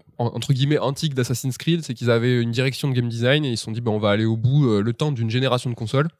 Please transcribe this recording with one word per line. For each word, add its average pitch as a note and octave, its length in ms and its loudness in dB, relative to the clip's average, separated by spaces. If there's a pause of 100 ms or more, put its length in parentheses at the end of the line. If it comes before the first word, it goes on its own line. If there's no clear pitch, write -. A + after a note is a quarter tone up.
(160)
en, A#2 120 -2
entre A#2+ 260 -2
guillemets, C#3+ 240 2
antique C#3 340 -2
d'Assassin's B2+ 460 -4
Creed. E3 240 0
C'est C3 100 -8
qu'ils A#2 180 -2
avaient A#2+ 300 2
une A#2 120 -2
direction C3 360 -2
de C3 60 0
game A#2+ 140 0
design B2 360 2
et C3+ 60 -2
ils A#2 80 -2
se - 60 -8
sont A2+ 60 -8
dit, A2+ 120 -6
bah, A#2 80 -2
on G#2+ 80 0
va G#2 100 2
aller G#2 160 4
au A2 140 2
bout, C3 280 4
euh, G#2+ 140 4
le A#2 140 0
temps D3+ 180 -2
d'une A2+ 160 -2
génération B2+ 400 0
de A#2 60 -4
consoles. C3+ 340 0 (120)